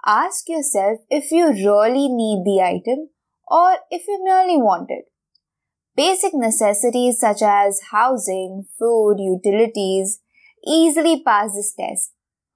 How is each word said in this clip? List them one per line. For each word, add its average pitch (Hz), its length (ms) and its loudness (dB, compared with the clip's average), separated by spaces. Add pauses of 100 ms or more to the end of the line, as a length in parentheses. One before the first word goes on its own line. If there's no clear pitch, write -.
ask 285 440 -2
yourself 220 520 -2 (100)
if 285 220 -2
you 339 160 4
really 214 600 2 (120)
need 214 240 -2
the 196 180 2
item 226 460 -4 (400)
or 359 300 4 (120)
if 339 160 -8
you 392 160 -4
merely 370 340 2
want 208 340 0
it. - 200 -10 (880)
Basic 370 380 0
necessities 233 840 0
such 208 240 0
as 202 380 2 (100)
housing, 196 760 -2 (120)
food, 226 400 2
utilities 196 1040 -2 (480)
easily 320 540 2
pass 214 320 0
this 202 200 -4
test. - 380 -8 (440)